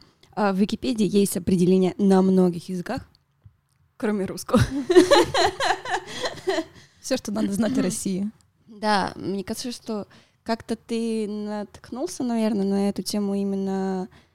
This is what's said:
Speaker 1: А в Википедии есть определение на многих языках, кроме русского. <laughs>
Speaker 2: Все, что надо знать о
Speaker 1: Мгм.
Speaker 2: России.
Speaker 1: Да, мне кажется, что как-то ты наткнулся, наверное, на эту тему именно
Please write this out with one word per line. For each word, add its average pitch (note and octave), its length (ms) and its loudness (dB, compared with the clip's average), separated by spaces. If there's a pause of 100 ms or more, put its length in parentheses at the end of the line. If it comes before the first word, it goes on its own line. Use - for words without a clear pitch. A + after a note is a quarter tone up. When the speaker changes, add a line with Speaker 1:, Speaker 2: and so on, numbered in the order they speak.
(340)
Speaker 1:
А G3+ 180 0
в F#3+ 60 -2
Википедии A3 500 0
есть G3+ 300 2
определение F#3 600 4
на G3 240 6
многих F#3 460 2
языках, F#3+ 400 -8 (880)
кроме G#3 300 -2
русского. F#3 340 0
<laughs> F4+ 1200 4 (1200)
Speaker 2:
Все, - 160 -2
что A3+ 140 -8
надо G#3 220 -2
знать G#3+ 180 0
о - 40 -4
Speaker 1:
Мгм. - 80 2
Speaker 2:
России. G3 480 -4 (360)
Speaker 1:
Да, G#3 480 -2
мне F#3 280 -6
кажется, A#3 280 -8
что G#3+ 360 -8 (360)
как-то A3+ 320 -4
ты A3+ 520 -4
наткнулся, G#3 960 -8
наверное, A3 420 0
на G3 240 2
эту G3 140 -4
тему G3+ 320 -2
именно F#3+ 720 -2 (280)